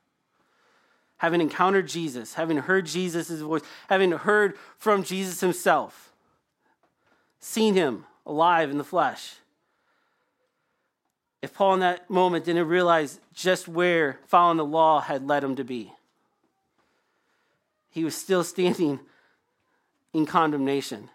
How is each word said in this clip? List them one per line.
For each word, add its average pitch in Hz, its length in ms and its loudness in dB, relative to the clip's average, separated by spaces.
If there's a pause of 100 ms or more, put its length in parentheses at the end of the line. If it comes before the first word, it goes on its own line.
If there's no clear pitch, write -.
(1200)
having 170 200 0
encountered 185 480 0
Jesus, 135 460 -8
having 165 240 -2
heard 185 280 0
Jesus' 165 540 -6
voice, 156 220 -4 (260)
having 190 240 2
heard 202 460 0 (200)
from 208 260 0
Jesus 185 360 -6
himself, 175 720 -2 (1300)
seen 220 360 0
him 139 300 0 (200)
alive 160 460 2
in 143 60 -4
the 143 60 -4
flesh. - 520 -4 (2000)
If 139 120 -12
Paul 190 220 2
in 185 60 2
that 180 280 -2
moment 180 340 2
didn't 170 240 0
realize 165 540 2 (120)
just 185 340 -2
where 170 580 0
following 175 320 4
the 156 80 -2
law 156 340 4
had 135 260 -6
led 143 180 0
him 135 120 -4
to 135 80 -8
be, 123 300 -12 (2000)
he 165 120 -6
was 160 120 -4
still 185 280 0
standing 170 560 0 (1120)
in 156 140 0
condemnation. 139 880 -2